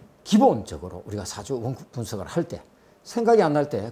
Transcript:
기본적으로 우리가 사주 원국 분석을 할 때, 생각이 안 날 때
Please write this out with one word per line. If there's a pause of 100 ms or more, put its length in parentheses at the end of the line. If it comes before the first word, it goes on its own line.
(220)
기본적으로
우리가
사주
원국
분석을
할
때, (400)
생각이
안
날
때